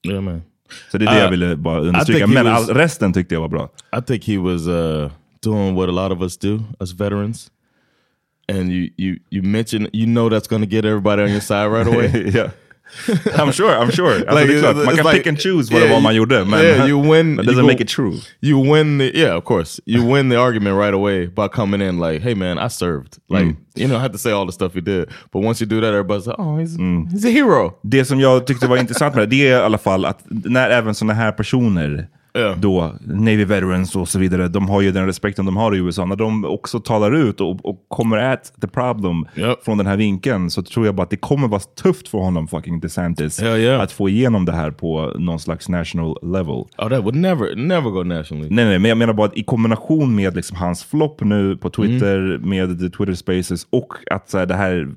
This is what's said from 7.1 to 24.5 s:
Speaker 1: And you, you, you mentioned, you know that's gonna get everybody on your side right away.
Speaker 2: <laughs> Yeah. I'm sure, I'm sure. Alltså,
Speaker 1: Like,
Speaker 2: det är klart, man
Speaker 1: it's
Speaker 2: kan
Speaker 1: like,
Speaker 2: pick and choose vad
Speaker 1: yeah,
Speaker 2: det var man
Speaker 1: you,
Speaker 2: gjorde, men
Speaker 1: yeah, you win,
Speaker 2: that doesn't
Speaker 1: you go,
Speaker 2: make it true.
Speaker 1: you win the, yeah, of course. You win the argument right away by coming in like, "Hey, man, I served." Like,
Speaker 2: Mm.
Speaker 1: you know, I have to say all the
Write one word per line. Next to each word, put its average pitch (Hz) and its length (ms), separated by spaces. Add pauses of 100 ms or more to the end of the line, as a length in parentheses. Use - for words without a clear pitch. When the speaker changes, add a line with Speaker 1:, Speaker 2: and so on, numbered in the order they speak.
Speaker 1:
And 92 200
you, 90 260
you, 92 200 (120)
you 95 140
mentioned, 107 500
you 110 120
know 117 240
that's 107 200
gonna 107 160
get 107 200
everybody 104 360
on 101 80
your 104 120
side 104 300
right 113 160
away. 117 440
Speaker 2:
<laughs> 92 40
Yeah. 113 140 (880)
I'm 151 140
sure, 185 240
I'm 117 160
sure. 170 220
Alltså, - 220
Speaker 1:
Like, 147 120
Speaker 2:
det 143 100
är - 20
klart, 127 160
man 147 100
Speaker 1:
it's 127 100
Speaker 2:
kan 156 100
Speaker 1:
like, 156 120
Speaker 2:
pick 139 100
and 147 140
choose 156 320
vad 117 80
Speaker 1:
yeah, 117 80
Speaker 2:
det 135 60
var 110 60
man 110 120
Speaker 1:
you, 110 40
Speaker 2:
gjorde, 113 280
men 107 160
Speaker 1:
yeah, 143 280
you 143 240
win, 160 240
Speaker 2:
that - 80
doesn't 123 80
Speaker 1:
you 127 80
go, 147 60
Speaker 2:
make 156 160
it 107 60
true. 110 240 (280)
Speaker 1:
you 139 320
win 151 260
the, 131 200
yeah, 113 180
of 85 80
course. 87 400
You 117 280
win 139 160
the 120 80
argument 110 400
right 104 160
away 95 340
by 101 200
coming 101 340
in 92 180
like, 80 240
"Hey, 120 120
man, 90 220 (100)
I - 20
served." 80 480 (120)
Like, 95 140
Speaker 2:
Mm. 80 120 (200)
Speaker 1:
you 120 120
know, 131 100
I 117 40
have 131 120
to - 40
say 120 140
all 101 140
the 90 80